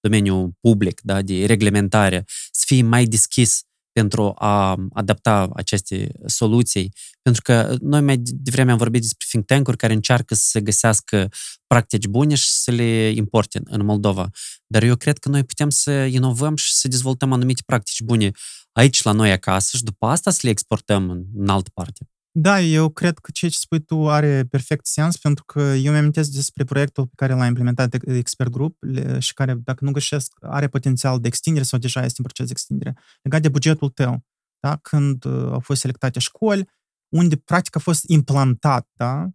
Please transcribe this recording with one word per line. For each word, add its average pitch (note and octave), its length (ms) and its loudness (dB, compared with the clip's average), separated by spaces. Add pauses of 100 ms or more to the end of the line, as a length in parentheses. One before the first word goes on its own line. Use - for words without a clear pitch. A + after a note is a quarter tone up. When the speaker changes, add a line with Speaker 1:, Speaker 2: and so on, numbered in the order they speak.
Speaker 1:
domeniul G2 500 2 (100)
public, G#2 420 2
da, G2 200 -2
de F#2+ 240 -2
reglementare, G2+ 760 2 (260)
să - 160 -2
fie C3 160 4
mai A#2+ 220 4
deschis A2 580 2 (300)
pentru G2+ 460 0
a G2+ 380 2 (160)
adapta G2+ 640 0
aceste G2 540 -4 (180)
soluții? G#2+ 680 0 (300)
Pentru A#2 200 2
că A#2 380 2
noi D3 200 2
mai C#3 220 2
devreme B2+ 480 0
am B2 60 4
vorbit A#2 240 2
despre A2+ 280 -6
think G#2+ 180 -2
tank-uri C3 300 2
care A2+ 160 0
încearcă A2+ 420 0
să - 260 0
găsească G#2 680 0 (380)
practici A2+ 400 2
bune C3+ 280 2
și - 160 0
să - 200 -2
le A2+ 440 2
importe G#2+ 440 0
în, - 60 -8 (160)
în G#2 40 0
Moldova. G2+ 460 0 (360)
Dar G#2+ 160 2
eu A#2+ 140 4
cred D3 220 -2
că - 100 -6
noi C#3 160 0
putem D3 260 -2
să - 200 0
inovăm C3 640 0
și - 180 -2
să - 140 0
dezvoltăm C3 440 0
anumite B2+ 340 0
practici - 360 -4
bune A2 280 2 (420)
aici, B2+ 300 4
la G#2+ 100 2
noi G#2+ 200 4
acasă, F#2+ 440 0
și A#2+ 60 -4
după A2 240 -4
asta D#3+ 240 0
să E3+ 120 0
le B2 80 0
exportăm G2+ 600 -2
în, F2+ 140 -8 (120)
în G2 120 -2
altă F#2+ 260 0
parte. - 340 -12 (240)
Speaker 2:
Da, F#3+ 280 4
eu D#3+ 300 4
cred E3 280 -2
că - 140 -20
ceea - 180 -2
ce - 100 -6
spui E3 200 -4
tu D#3 300 -2
are D3 340 2
perfect C#3 420 -4
sens, D#3+ 300 0
pentru D3 280 -2
că - 160 -6
eu C#3 320 2
mi-amintesc D3 380 2
despre C#3 340 -6
proiectul C#3 420 -2
pe B2 100 -12
care C3 160 -2
l-a B2+ 140 2
implementat B2 480 0
Ex-, B2 120 -4
Expert B2 440 -4
Group C3+ 300 -4
le-, C3 380 -4
și - 160 -6
care, C3 200 -2
dacă B2+ 300 -6
nu C#3 60 0
greșesc, C#3+ 500 -4
are C#3 280 -2
potențial B2+ 520 0
de A#2 60 -4
extindere C#3+ 380 -2
sau B2+ 140 -2
deja B2 260 -4
este B2 140 -2
în B2+ 60 -4
proces B2 220 -8
de A#2+ 60 -8
extindere, - 440 -8 (260)
legat D3+ 200 0
de D#3 60 4
bugetul D3 400 0
tău, B2 360 -2 (360)
da? D3 160 -4
Când, C#3+ 480 -2
uh, C3 80 -4 (200)
au B2+ 80 -4
fost C3+ 200 -4
selectate C3 380 -4
școli, G3+ 500 -2 (400)
unde D#3+ 280 4
practic - 400 -2
a - 20 0
fost D#3+ 300 -2
implantat, C#3 840 2
da? C3+ 420 -4